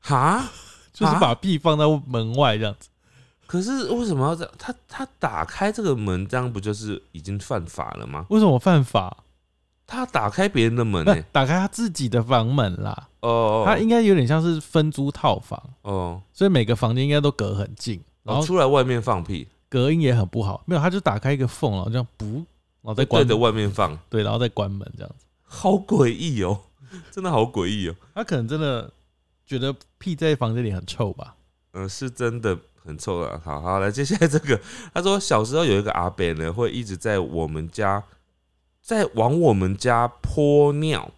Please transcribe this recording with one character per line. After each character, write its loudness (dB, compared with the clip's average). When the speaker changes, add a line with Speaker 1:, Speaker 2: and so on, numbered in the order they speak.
Speaker 1:
哈？ 0
Speaker 2:
<laughs> -20
就 -2
是 4
把 4
屁 -2
放 2
在 4
门 -2
外 4
这 -2
样 -4
子。 -20
Speaker 1:
哈？ -20
可 -4
是 -4
为 0
什 0
么 2
要 0
这 -8
样？ -12
他， -12
他 -10
打 -4
开 -2
这 -6
个 2
门， -2
这 -6
样 -2
不 -6
就 -4
是 -8
已 -16
经 -6
犯 -6
法 -10
了 -12
吗？ -10
Speaker 2:
为 6
什 8
么 6
犯 6
法？ 0
Speaker 1:
他 -6
打 -2
开 0
别 2
人 2
的 0
门 0
欸。 6
Speaker 2:
不， -14
打 2
开 0
他 0
自 -4
己 -4
的 0
房 2
门 0
啦。 -8
Speaker 1:
哦， -2
哦， 2
哦。 2
Speaker 2:
他 2
应 0
该 4
有 6
点 4
像 2
是 0
分 2
租 -4
套 0
房。 -12
Speaker 1:
哦。 -4
Speaker 2:
所 2
以 6
每 4
个 2
房 0
间 0
应 0
该 4
都 2
隔 -4
很 -4
近， -8
然 -4
后 2
Speaker 1:
哦， -2
出 2
来 6
外 6
面 2
放 -2
屁。 -8
Speaker 2:
隔 2
音 2
也 4
很 2
不 -4
好。 -4
没 -2
有， 2
他 2
就 -4
打 0
开 0
一 0
个 -2
缝， -2
然 -2
后 -4
这 -4
样 -2
噗， -6
然 -8
后 -8
再 2
关 2
Speaker 1:
对 4
着 4
外 4
面 0
放。 -2
Speaker 2:
对， 0
然 -2
后 -2
再 0
关 -4
门 -10
这 -14
样 -14
子。 -20
Speaker 1:
好 -2
诡 2
异 -2
哦， -2
真 -10
的 -2
好 2
诡 0
异 -4
哦。 -10
Speaker 2:
他 -8
可 -4
能 -2
真 -4
的 -6
觉 -6
得 -4
屁 -6
在 0
房 -2
间 -2
里 -2
很 -6
臭 -4
吧。 -16
Speaker 1:
嗯， -8
是 -8
真 -4
的 0
很 -12
臭 -4
啊。 -8
好， -8
好， 0
来， 0
接 -4
下 -2
来 4
这 0
个， 0
他 -4
说 2
小 2
时 -2
候 4
有 4
一 0
个 -4
阿 -2
伯 -2
呢， -4
会 -2
一 -8
直 -8
在 -2
我 -2
们 -6
家， -4
在 0
往 2
我 6
们 2
家 2
泼 4
尿 -4